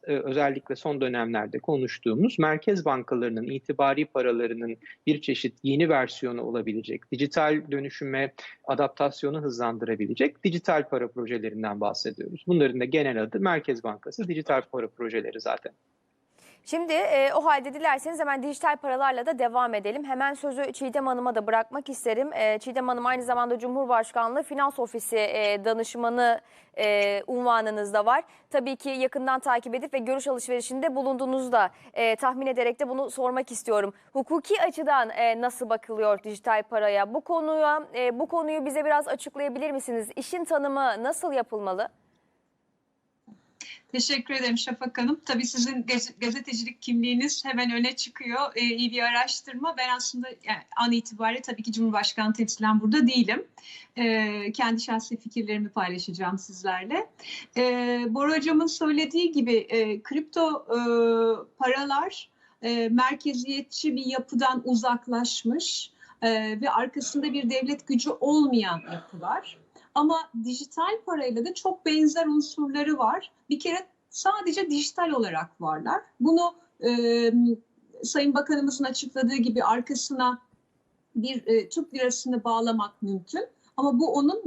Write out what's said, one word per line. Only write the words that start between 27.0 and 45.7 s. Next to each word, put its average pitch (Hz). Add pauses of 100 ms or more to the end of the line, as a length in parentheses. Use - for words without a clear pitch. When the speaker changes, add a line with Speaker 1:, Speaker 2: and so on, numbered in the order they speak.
Speaker 2:
unvanınız 220
da 208
var. 269 (260)
Tabii 262
ki -
yakından 262
takip 240
edip 269
ve 269
görüş 254
alışverişinde 254
bulunduğunuzu 262
da, 208 (240)
e, 226
tahmin 269
ederek 240
de 277
bunu 262
sormak 254
istiyorum. 208 (180)
Hukuki 320
açıdan, 277
e, 226
nasıl 247
bakılıyor 214
dijital 214
paraya? 208
Bu 302
konuya, 311
e, 240
bu 302
konuyu 311
bize 294
biraz 294
açıklayabilir 277
misiniz? 240
İşin 339
tanımı 277
nasıl 311
yapılmalı? 214 (2000)
Speaker 3:
Teşekkür 254
ederim 240
Şafak 247
Hanım. 269
Tabii 247
sizin 254